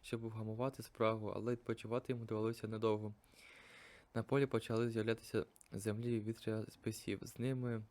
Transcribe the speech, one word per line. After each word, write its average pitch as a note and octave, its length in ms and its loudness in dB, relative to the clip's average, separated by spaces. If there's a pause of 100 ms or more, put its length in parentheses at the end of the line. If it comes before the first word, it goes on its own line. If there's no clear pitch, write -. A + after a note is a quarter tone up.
щоб A2+ 200 -4
вгамувати A2 600 -4
спрагу, A2 520 2
але G#2+ 160 0
відпочивати A#2+ 600 -2
йому A#2 120 -4
довелося A2 420 0
недовго. G#2+ 460 2 (1040)
На A2 60 2
полі C#3 220 4
почали A#2 440 2
з'являтися A2+ 560 2 (260)
з G2+ 100 -4
землі A2+ 380 0
вітря A2 500 -2
списів, - 520 -4
з - 180 -12
ними B2 520 0